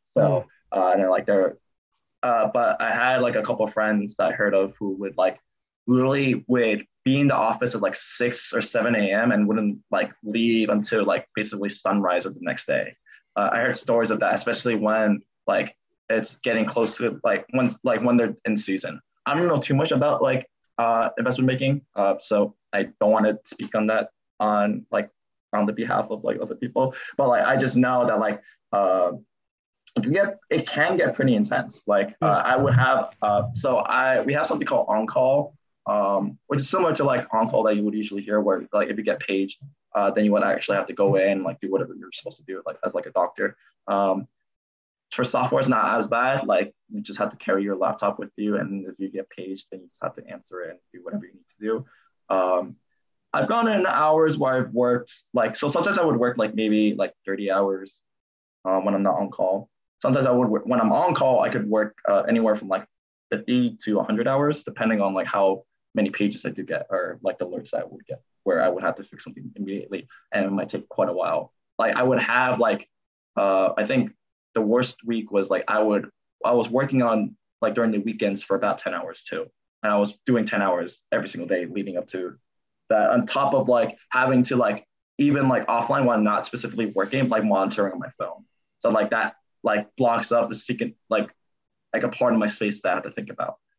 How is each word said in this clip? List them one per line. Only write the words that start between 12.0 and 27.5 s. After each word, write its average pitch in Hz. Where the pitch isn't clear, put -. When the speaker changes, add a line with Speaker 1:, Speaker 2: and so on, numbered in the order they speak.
Speaker 1:
of 71
the 71
next -
day. 62
Uh, 101
I 107
heard 123
stories 117
of 107
that, 92
especially 120
when, 107
like, -
it's 110
getting 113
close 110
to, 120
like, 104
once, 123
like, 113
when 120
they're 113
in 107
season. 95
I 139
don't 175
know 156
too 139
much 156
about, 143
like, 131
uh, 117
investment 127
banking, 135
uh, 98
so 104
I 101
don't 107
wanna 107
speak -
on 110
that 104
on, 104
like, 104
on 104
the 104
behalf -
of, 107
like, 110
other 113
people. 131
But, 139
like, 120
I 135